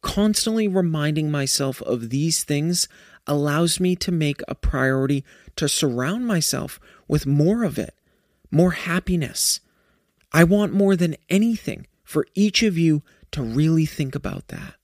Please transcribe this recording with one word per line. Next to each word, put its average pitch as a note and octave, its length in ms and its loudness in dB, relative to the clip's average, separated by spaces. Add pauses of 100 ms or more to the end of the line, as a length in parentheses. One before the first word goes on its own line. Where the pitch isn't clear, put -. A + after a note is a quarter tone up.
Constantly G#3+ 640 0
reminding D#3 600 0
myself C#3 540 -2
of A#2 280 -4
these D3+ 340 -2
things D#3+ 420 -2 (400)
allows D3 540 0
me F3+ 160 2
to - 160 -4
make D3+ 340 -2
a - 80 -10
priority C3+ 720 0 (320)
to D3+ 120 -2
surround D#3 600 -2
myself - 500 -2 (300)
with - 180 0
more D#3+ 380 2
of E3 120 -2
it, - 180 -6 (580)
more F3 180 6
happiness. E3+ 880 -2 (760)
I E3 120 8
want G3+ 280 2
more G3 220 4
than E3+ 220 0 (120)
anything G#3+ 600 0 (160)
for - 200 -2 (120)
each G3+ 260 2
of G3 160 2
you D#3 240 4 (300)
to D3 100 -6
really D#3 440 2
think C#3 280 -6
about - 340 -8
that. - 360 -14